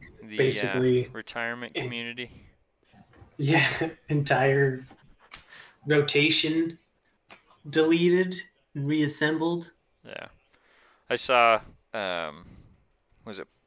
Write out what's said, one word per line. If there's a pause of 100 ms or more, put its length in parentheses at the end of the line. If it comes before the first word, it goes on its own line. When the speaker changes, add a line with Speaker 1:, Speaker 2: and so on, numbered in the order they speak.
(220)
Speaker 1:
The,
uh,
Speaker 2:
Basically
Speaker 1:
retirement
Speaker 2:
in-
Speaker 1:
community. (1080)
Speaker 2:
Yeah, (300)
<laughs>
entire (1000)
rotation (920)
deleted (380)
and
reassembled. (320)
Speaker 1:
Yeah. (800)
I
saw, (340)
um, (800)
was
it (180)